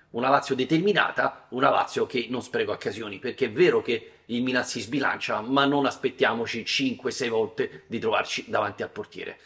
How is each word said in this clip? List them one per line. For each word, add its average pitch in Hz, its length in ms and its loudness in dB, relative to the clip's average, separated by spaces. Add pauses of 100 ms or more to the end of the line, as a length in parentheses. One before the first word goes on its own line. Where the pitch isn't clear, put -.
(100)
una 120 180 -2
Lazio 139 260 2
determinata, 139 960 2
una 127 200 4
Lazio 113 340 0
che 117 240 -4
non 120 140 -4
spreca 107 300 -2
occasioni, 104 460 -8
perché 123 280 -4
è 110 40 -4
vero 143 300 4
che - 300 -2 (160)
il 120 160 -2
Milan 127 220 0
si 123 160 -6
sbilancia, 107 600 -2
ma 135 240 2
non 139 220 4
aspettiamoci 113 800 0
cinque, 123 460 -2
sei 120 180 -4
volte 110 560 -2
di 113 120 -6
trovarci - 500 0
davanti 107 340 -2
al 90 80 -8
portiere. 92 560 -12